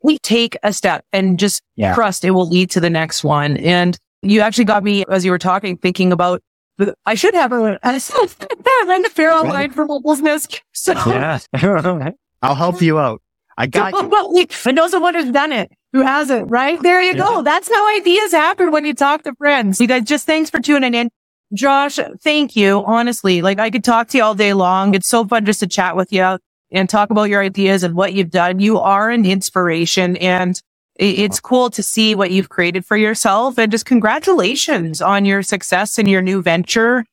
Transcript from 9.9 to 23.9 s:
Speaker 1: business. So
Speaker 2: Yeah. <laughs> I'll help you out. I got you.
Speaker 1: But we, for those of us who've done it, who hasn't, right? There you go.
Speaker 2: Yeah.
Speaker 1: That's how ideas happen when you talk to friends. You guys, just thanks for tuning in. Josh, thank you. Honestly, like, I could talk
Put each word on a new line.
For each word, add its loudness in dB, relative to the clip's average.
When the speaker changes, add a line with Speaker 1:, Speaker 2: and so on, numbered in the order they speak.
Speaker 1:
business. 0
So -4
Speaker 2:
Yeah. -2
<laughs> 0
I'll 0
help -2
you 2
out. -2
I -4
got -4
you. -2
Speaker 1:
But 0
we, 4
for -4
those 2
of 0
us 0
who've -2
done 0
it, -4
who 2
hasn't, -2
right? 0
There 4
you 0
go. 0
Speaker 2:
Yeah. -2
Speaker 1:
That's 0
how 2
ideas 2
happen 2
when 0
you -2
talk 0
to -8
friends. 0
You 4
guys, 0
just -2
thanks 0
for -6
tuning 0
in. -2
Josh, 0
thank 0
you. 2
Honestly, 0
like, 0
I 0
could -2
talk 2